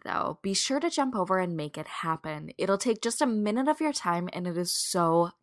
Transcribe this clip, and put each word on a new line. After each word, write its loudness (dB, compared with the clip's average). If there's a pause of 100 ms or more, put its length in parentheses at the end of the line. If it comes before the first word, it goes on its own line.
though, -4
be -2
sure 0
to 0
jump 0
over 2
and 0
make -6
it -8
happen. -6
It'll 2
take 0
just 0
a 4
minute 2
of 2
your 2
time, 0
and -6
it -4
is 0
so 4 (120)